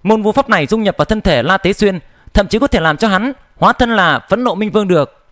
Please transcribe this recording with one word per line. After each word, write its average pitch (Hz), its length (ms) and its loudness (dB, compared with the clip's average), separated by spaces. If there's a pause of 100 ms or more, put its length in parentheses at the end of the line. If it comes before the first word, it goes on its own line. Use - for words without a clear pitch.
Môn 214 200 2
vu 208 100 0
pháp 262 160 0
này 175 180 0
dung 220 160 -2
nhập 196 160 0
vào - 60 0
thân 214 160 -2
thể 139 220 0
La 185 160 0
Tế 208 140 0
Xuyên, 196 260 0 (360)
thậm 202 140 2
chí 214 100 -2
có 277 80 2
thể 208 140 0
làm 160 160 0
cho 220 120 0
hắn 208 240 -2 (240)
hóa 202 160 2
thân 233 240 0
là 160 220 2
Phẫn 226 260 -4
Nộ 208 100 -2
Minh 208 160 -4
Vương 202 180 0
được. 156 440 -2